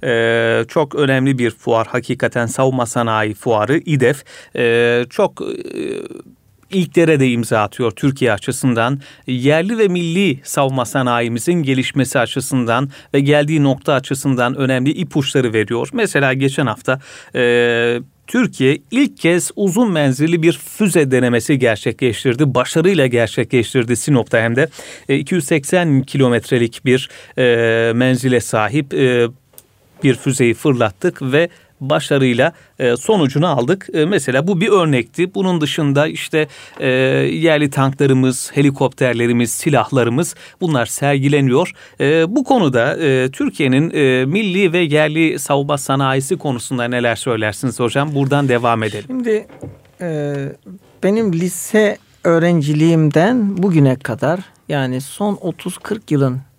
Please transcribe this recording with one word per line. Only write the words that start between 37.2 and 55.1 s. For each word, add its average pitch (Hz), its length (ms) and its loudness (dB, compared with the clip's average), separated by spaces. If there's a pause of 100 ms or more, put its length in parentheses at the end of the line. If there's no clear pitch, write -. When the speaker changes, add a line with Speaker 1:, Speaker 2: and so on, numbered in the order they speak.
Speaker 1:
tanklarımız, 135 840 0
helikopterlerimiz, 120 1000 0
silahlarımız, 131 840 0 (260)
bunlar 147 240 0
sergileniyor. 143 840 0 (280)
E, 165 360 2
bu 285 80 0
konuda, 147 540 2
e, 131 340 0
Türkiye'nin, 147 600 0
e, 131 320 2
milli 185 480 0
ve 180 60 2
yerli 151 600 0
savunma 143 380 -2
sanayisi 135 600 -2
konusunda 123 460 -6
neler 120 320 0
söylersiniz 110 640 -4
hocam? 139 360 -2
Buradan 139 340 0
devam 117 340 2
edelim. 104 240 -6
Speaker 2:
Şimdi, 233 400 -4 (540)
e, 151 340 -6 (680)
benim 202 300 2
lise 185 640 0 (260)
öğrenciliğimden 165 1300 2
bugüne 160 380 4
kadar, 131 440 -4 (300)
yani 131 320 -2
son 202 400 -4